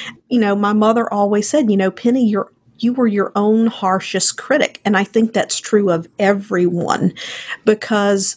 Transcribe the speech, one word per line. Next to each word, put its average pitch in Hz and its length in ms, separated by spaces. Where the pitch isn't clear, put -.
You 240 140
know, 202 120
my 202 200
mother 220 400
always 208 340
said, 269 240
you 196 60
know, 190 120
"Penny, 240 380
you're, 208 240
you 233 120
were 247 160
your 202 300
own 220 300
harshest 190 720
critic." - 460
And 208 140
I 202 80
think 220 260
that's - 280
true 208 300
of 165 200
everyone, 185 920
because 202 720